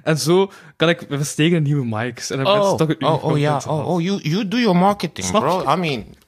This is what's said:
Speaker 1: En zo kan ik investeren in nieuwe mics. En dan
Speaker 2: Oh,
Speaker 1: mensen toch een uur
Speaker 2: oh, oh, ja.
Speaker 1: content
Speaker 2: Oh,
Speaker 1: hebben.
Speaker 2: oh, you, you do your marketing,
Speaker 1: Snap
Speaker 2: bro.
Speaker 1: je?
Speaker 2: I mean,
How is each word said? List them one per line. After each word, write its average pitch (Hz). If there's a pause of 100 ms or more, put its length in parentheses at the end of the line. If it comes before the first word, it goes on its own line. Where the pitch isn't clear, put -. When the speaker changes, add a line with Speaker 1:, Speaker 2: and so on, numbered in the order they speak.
Speaker 1:
En 156
zo 180 (240)
kan 165
ik 170
investeren 147
in 156
nieuwe 143 (100)
mics. 120
En -
dan 135
Speaker 2:
Oh, 196
Speaker 1:
mensen 196
toch 156
een 156
uur 127
Speaker 2:
oh, 156
oh, 151
ja. 147
Speaker 1:
content 139
Speaker 2:
Oh, 156
Speaker 1:
hebben. 151
Speaker 2:
oh, 175
you, 196
you 180
do 220
your 220
marketing, 180
Speaker 1:
Snap 95
Speaker 2:
bro. 170
Speaker 1:
je? 143
Speaker 2:
I 185
mean, 139 (240)